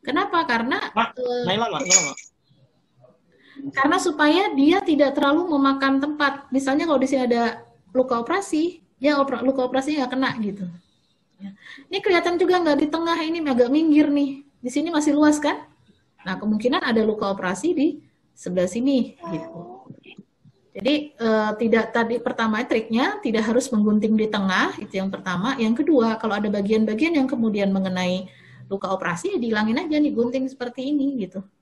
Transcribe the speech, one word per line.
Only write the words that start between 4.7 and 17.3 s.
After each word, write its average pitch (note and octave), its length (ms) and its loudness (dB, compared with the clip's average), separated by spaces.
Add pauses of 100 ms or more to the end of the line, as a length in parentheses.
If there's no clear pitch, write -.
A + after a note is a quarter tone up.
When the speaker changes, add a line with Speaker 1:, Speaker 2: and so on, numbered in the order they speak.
Speaker 1:
tidak C#4+ 320 4
terlalu D4+ 400 2
memakan C4+ 480 2
tempat. D4 480 -2
Misalnya C4+ 400 0
kalau C4+ 100 4
di C4 100 2
sini B3+ 200 0
ada A#3 320 0 (320)
luka B3+ 260 2
operasi, E4+ 640 -2 (160)
ya C#4 240 2
opera-, B3+ 240 -2
luka C4+ 200 0
operasinya C4+ 400 -2
nggak B3 80 -6
kena C4 160 0 (120)
gitu. G3 240 -6 (760)
Ya. G3 100 -14 (380)
Ini F#4 120 -6
kelihatan F4 360 2
juga F4+ 240 2
nggak D4+ 160 2
di D4+ 120 2
tengah, E4 320 -2
ini D#4+ 240 -4
agak B3 240 2
minggir D4+ 400 4
nih. C#4+ 360 0 (160)
Di B3 80 -6
sini D#4+ 240 -4
masih D4 240 2
luas D4+ 240 4
kan? D4 160 0 (640)
Nah, F#3 160 -6
kemungkinan A3 480 0
ada A3+ 160 2
luka G#3+ 320 0